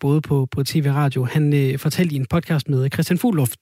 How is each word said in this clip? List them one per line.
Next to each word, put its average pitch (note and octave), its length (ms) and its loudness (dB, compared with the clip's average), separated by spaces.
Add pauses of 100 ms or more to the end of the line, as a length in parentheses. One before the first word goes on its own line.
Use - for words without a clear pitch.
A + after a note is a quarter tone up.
både C#3+ 200 2
på, C#3 260 0
på - 180 -4
T - 120 -4
V D3 120 2
og C#3 60 2
radio. C3+ 300 0
Han, D3 280 0
øh, C#3 260 2
fortalte D#3 360 -2
i C#3 40 -2
en C3 120 -4
podcast E3 380 -2
med C3+ 240 0
Christian E3+ 260 0
Fuglendorf, D#3+ 440 0